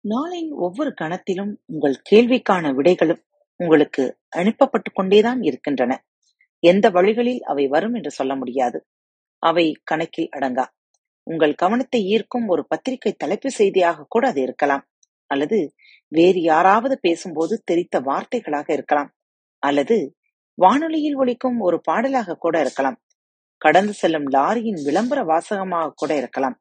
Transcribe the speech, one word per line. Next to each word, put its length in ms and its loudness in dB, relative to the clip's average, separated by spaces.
நாளின் 480 -6
ஒவ்வொரு 500 -6
கணத்திலும் 520 -6
உங்கள் 360 -2
கேள்விக்கான 720 2
விடைகளும் 480 2
உங்களுக்கு 440 2
அனுப்பப்பட்டு 600 -2
கொண்டேதான் 500 2
இருக்கின்றன. 520 -2
எந்த 260 6
வழிகளில் 540 2
அவை 240 -2
வரும் 260 0
என்று 180 -6
சொல்ல 240 -4
முடியாது. 440 -4
அவை 220 4
கணக்கில் 480 -4
அடங்கா. 340 -2
உங்கள் 280 0
கவனத்தை 480 0
ஈர்க்கும் 440 -2
ஒரு 200 0
பத்திரிகை 460 -4
தலைப்பு 380 -6
செய்தியாக 580 2
கூட 180 0
அது 140 -2
இருக்கலாம், 420 -2
அல்லது 260 0
வேறு 340 4
யாராவது 580 4
பேசும்போது 640 -2
தெரித்த 360 -2
வார்த்தைகளாக 760 -4
இருக்கலாம், 380 -2
அல்லது 340 2
வானொலியில் 600 2
ஒலிக்கும் 420 -2
ஒரு 220 0
பாடலாக 560 -2
கூட 240 -2
இருக்கலாம், 360 -2
கடந்து 320 4
செல்லும் 340 -2
லாரியின் 560 0
விளம்பர 400 -2
வாசகமாக 720 -2
கூட 220 -6
இருக்கலாம். 440 -4